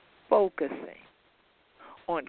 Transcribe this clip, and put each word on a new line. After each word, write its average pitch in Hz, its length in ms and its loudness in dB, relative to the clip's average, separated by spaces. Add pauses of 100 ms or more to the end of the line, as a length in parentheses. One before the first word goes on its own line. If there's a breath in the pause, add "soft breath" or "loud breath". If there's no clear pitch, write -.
(280)
focusing - 720 0 (1080 loud breath)
on 160 200 -4